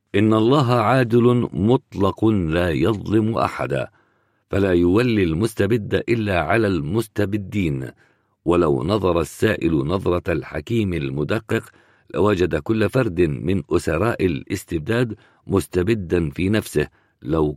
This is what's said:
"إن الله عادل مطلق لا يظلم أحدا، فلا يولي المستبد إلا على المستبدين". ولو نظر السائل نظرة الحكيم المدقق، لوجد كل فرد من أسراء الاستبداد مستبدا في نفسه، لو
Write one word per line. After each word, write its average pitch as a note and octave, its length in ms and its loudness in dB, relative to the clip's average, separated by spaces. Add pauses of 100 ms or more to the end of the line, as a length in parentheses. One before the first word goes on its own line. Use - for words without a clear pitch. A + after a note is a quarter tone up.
(140)
"إن G#2+ 200 4
الله A#2+ 380 4
عادل A#2+ 800 4
مطلق G2 720 0
لا F2+ 460 2
يظلم G2 680 0
أحدا، B1+ 500 -4 (600)
فلا G2 220 2
يولي G2+ 500 2
المستبد G2 720 -2
إلا G#2 460 0
على G#2 260 0
المستبدين". F#2+ 1200 -2 (560)
ولو D#2 400 2
نظر F#2 360 0
السائل E2+ 540 -2
نظرة F2 580 -2
الحكيم F2 640 -4
المدقق، D2+ 680 -4 (520)
لوجد F2+ 420 2
كل G#2+ 320 0
فرد G#2+ 320 0
من D2+ 500 0
أسراء F2 560 0
الاستبداد G#2+ 880 -4 (300)
مستبدا F2+ 840 0
في F2+ 180 -2
نفسه، G2+ 400 0 (340)
لو D#2 340 -2